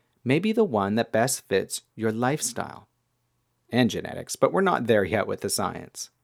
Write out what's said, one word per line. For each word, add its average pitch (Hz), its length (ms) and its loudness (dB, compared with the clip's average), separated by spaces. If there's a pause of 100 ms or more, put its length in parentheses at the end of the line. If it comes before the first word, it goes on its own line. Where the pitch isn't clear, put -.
(220)
may 131 160 2
be 214 140 0
the 226 100 2
one 107 320 0
that 113 160 0
best 120 380 0
fits - 340 -2 (140)
your 110 160 -2
lifestyle 120 720 -4 (840)
and 117 220 4
genetics, - 460 -8
but - 160 4
we're 180 80 2
not 175 260 2
there 107 180 6
yet 98 220 0
with 104 140 -4
the 101 100 -4
science. 90 600 -6 (140)